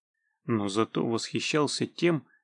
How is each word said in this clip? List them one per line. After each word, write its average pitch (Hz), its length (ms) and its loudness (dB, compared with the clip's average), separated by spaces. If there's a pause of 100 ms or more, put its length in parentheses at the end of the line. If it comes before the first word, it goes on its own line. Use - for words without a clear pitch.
(460)
Но 104 240 0
зато 107 360 0
восхищался 120 800 -2
тем, 165 400 0 (180)